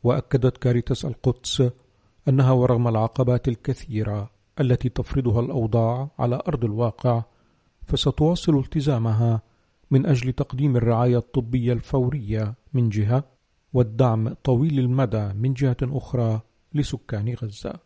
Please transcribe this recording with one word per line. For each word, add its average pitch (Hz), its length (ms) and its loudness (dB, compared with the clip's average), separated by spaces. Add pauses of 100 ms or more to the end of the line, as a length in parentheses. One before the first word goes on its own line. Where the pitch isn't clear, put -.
وأكدت 123 540 0
كاريتاس 120 480 0
القدس - 580 -2 (640)
أنها 131 240 4
ورغم 123 360 4
العقبات 117 600 0
الكثيرة 107 800 -4 (300)
التي 127 300 2
تفرضها 120 500 -2
الأوضاع 120 720 0 (100)
على 127 280 0
أرض 139 180 -2
الواقع، 117 580 0 (600)
فستواصل 151 760 2
التزامها 117 840 0 (500)
من 135 140 4
أجل 127 280 0
تقديم 135 440 0
الرعاية 117 400 2
الطبية 120 560 -2
الفورية 117 840 -2 (180)
من 120 160 2
جهة، 107 340 0 (500)
والدعم 113 600 2 (100)
طويل 139 360 2
المدى 120 540 0
من 120 200 -2
جهة 127 280 0
أخرى 120 600 -2 (320)
لسكان 120 600 -4
غزة. - 400 -10 (120)